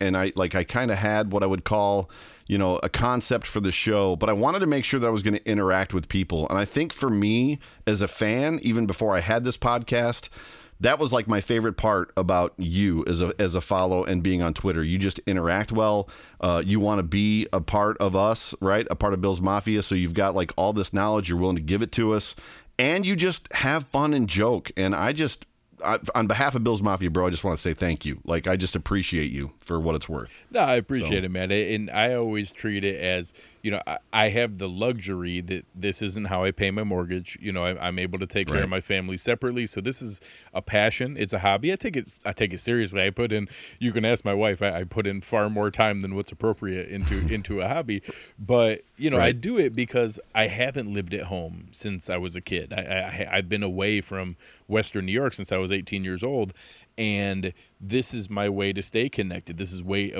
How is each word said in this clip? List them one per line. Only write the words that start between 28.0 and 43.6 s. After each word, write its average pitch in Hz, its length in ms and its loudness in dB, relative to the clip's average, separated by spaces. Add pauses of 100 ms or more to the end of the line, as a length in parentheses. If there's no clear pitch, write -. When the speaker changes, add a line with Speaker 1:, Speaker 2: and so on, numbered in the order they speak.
Speaker 1:
you. 71 200 -6
Like, 85 220 -2
I 92 100 2
just 92 200 -2
appreciate 85 560 0
you 69 260 -6
for 85 220 -4
what 80 160 0
it's - 120 -6
worth. 69 220 -8 (220)
Speaker 2:
No, - 80 2
I 135 160 4
appreciate 120 340 -2 (120)
Speaker 1:
So. - 20 -2
Speaker 2:
it, 90 80 -4
man. 92 180 -2
And 104 400 0
I 117 240 2
always 107 380 -2
treat 101 320 -4
it 98 160 -2
as 90 320 -2 (300)
you 107 80 -2
know, 101 160 -2
I, 80 120 -4 (140)
I 110 160 4
have 107 300 0
the 95 100 -4
luxury 90 760 -4
that 87 220 -6 (100)
this 95 280 -4
isn't 101 240 -4
how 92 180 0
I 98 60 2
pay 98 200 0
my 107 140 -2
mortgage. 90 560 -4
You 101 120 -6
know, 90 120 -2
I, 90 220 -2
I'm 90 120 -2
able 92 200 -4
to 95 80 -4
take 98 200 -2
care 76 100 0
Speaker 1:
Right. 98 80 2
Speaker 2:
of 92 60 -4
my 92 100 -2
family 92 360 -2
separately. 120 500 -2
So 104 140 -8
this 123 200 -6
is 107 200 -12 (340)
a 92 80 -4
passion. 117 560 0
It's 101 140 -2
a 101 60 -2
hobby. 101 340 2
I 196 40 -2
take 190 200 -4
it, - 280 -8
I 104 80 -4
take 101 200 0
it 90 80 -8
seriously. 104 420 0
I 98 80 2
put 113 220 -2
in, 104 160 -2 (300)